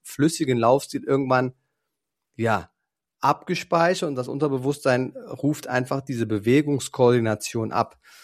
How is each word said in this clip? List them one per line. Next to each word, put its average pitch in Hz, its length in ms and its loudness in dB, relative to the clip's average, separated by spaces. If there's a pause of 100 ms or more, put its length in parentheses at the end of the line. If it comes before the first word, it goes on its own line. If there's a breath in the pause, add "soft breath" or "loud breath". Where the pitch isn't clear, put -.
flüssigen 139 560 0
Laufstil 127 460 2
irgendwann, 131 480 0 (840)
ja, 110 360 -2 (500)
abgespeichert 170 880 0
und 143 60 -4
das 127 140 -6
Unterbewusstsein 135 880 0
ruft - 500 -4
einfach 127 340 -2
diese 117 260 -4
Bewegungskoordination 120 1500 0
ab. - 260 -2 (260 loud breath)